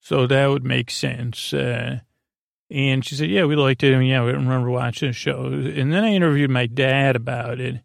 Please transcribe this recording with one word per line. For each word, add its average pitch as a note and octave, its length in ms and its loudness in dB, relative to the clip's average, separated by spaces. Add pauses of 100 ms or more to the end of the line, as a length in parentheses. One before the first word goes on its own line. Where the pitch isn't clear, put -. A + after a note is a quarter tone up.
So C#3 260 0
that C#3 200 4
would C#3 180 0
make B2+ 260 -2
sense. B2 600 -6
Uh, B2+ 480 -4 (720)
and C3+ 340 0
she - 100 -10
said, D3+ 160 -4
"Yeah, F#3+ 160 2
we D3 100 2
liked C3+ 260 2
it. C3+ 120 6
And C3 120 4
yeah, C3 180 2
we A#2+ 80 0
remember B2+ 380 0
watching B2 380 -2
the B2 40 -2
show." C3 340 -4
And C#3 460 -2
then G3 120 2
I A3 60 2
interviewed D3+ 400 4
my B2 160 2
dad C3+ 500 2
about A#2+ 420 -6
it. B2+ 260 -6